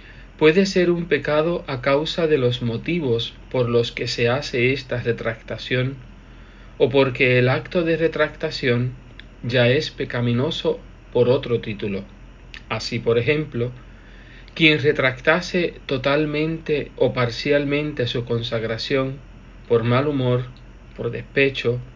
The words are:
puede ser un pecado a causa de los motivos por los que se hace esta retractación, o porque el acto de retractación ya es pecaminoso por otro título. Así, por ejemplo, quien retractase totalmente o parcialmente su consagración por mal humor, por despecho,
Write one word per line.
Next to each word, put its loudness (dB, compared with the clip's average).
puede 6
ser 2
un 0
pecado 0
a -6
causa 0
de 4
los 0
motivos -2
por 0
los 2
que -6
se 0
hace 0
esta -4
retractación, -4
o 4
porque 4
el 4
acto -2
de 0
retractación 0
ya 2
es 2
pecaminoso -2
por 4
otro 2
título. -6
Así, -4
por 2
ejemplo, -2
quien 4
retractase 0
totalmente -2
o 2
parcialmente 0
su -4
consagración -4
por 4
mal 2
humor, 0
por -6
despecho, 0